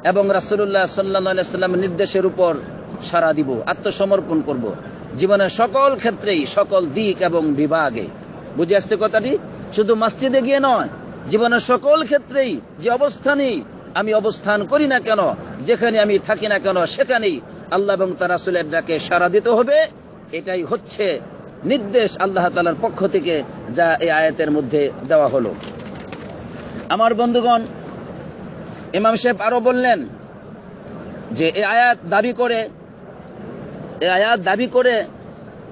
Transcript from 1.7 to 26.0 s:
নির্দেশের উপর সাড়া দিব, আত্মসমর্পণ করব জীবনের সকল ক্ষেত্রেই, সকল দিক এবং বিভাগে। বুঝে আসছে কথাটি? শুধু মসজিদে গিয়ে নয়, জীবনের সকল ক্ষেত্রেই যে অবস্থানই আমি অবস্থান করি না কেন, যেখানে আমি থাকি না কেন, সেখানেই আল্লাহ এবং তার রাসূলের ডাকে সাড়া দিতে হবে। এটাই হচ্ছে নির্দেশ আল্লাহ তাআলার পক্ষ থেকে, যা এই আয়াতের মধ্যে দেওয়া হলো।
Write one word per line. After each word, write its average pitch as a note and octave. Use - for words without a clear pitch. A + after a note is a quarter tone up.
নির্দেশের F#3+
উপর E3+
সাড়া E3
দিব, C3+
আত্মসমর্পণ F#3+
করব A#2+
জীবনের F#3+
সকল C4+
ক্ষেত্রেই, G3
সকল G3
দিক F3+
এবং E3
বিভাগে। C#3
বুঝে F3
আসছে G3
কথাটি? A3
শুধু G#3+
মসজিদে B3
গিয়ে C#4
নয়, A#3
জীবনের A#3
সকল C#4
ক্ষেত্রেই B3
যে F#3
অবস্থানই C4
আমি G#3+
অবস্থান G#3
করি D4
না C4
কেন, A3
যেখানে A3
আমি G#3
থাকি G#3+
না G3+
কেন, F#3
সেখানেই A3
আল্লাহ G3
এবং F#3
তার F3+
রাসূলের E3+
ডাকে D#3+
সাড়া F3
দিতে G#3
হবে। C4+
এটাই F3+
হচ্ছে F#3
নির্দেশ G#3+
আল্লাহ F#3+
তাআলার E3+
পক্ষ G3
থেকে, E3
যা E3
এই E3
আয়াতের D#3
মধ্যে D3
দেওয়া D3+
হলো। A2+